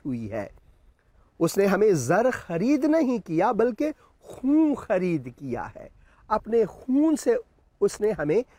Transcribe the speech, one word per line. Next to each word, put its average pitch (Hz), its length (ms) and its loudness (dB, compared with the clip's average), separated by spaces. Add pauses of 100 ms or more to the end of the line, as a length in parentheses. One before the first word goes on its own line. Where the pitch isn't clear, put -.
ہوئی 117 260 -8
ہے۔ 104 160 -6 (920)
اس 165 200 0
نے 202 80 4
ہمیں 196 240 4
زر 170 420 2
خرید 254 520 -2
نہیں 277 420 0
کیا، 180 260 0
بلکہ 233 400 0 (280)
خون 294 540 0
خرید 170 640 -2
کیا 120 400 -8
ہے۔ - 120 -18 (400)
اپنے 220 360 0
خون 285 520 0
سے 233 180 0 (400)
اس - 260 -2
نے 208 180 0
ہمیں 160 240 0 (160)